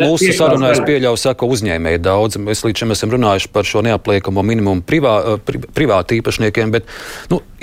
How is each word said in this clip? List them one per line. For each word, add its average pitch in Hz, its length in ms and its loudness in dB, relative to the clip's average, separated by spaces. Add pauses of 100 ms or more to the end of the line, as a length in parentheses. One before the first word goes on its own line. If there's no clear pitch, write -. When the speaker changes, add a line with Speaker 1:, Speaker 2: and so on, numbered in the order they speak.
Speaker 1:
mūsu 165 240 2
Speaker 2:
piektās 175 160 0
Speaker 1:
sarunā, 135 320 4
es 123 80 2
Speaker 2:
daļas. 127 80 -2
Speaker 1:
pieļauju, 127 340 2
saka, 127 240 0
uzņēmēji 85 560 0
daudz. 101 320 2
Mēs 104 300 -4
līdz 110 180 -2
šim 113 80 0
esam 107 240 -2
runājuši 104 400 0
par 104 140 0
šo 107 180 0
neapliekamo 98 560 0
minimumu 101 400 0
privā-, 143 400 2
ā, 107 160 0
pri-, - 320 -6
privāti 113 480 0
īpašniekiem, 110 560 -2
bet, - 160 -4 (400)
nu, 175 80 0 (240)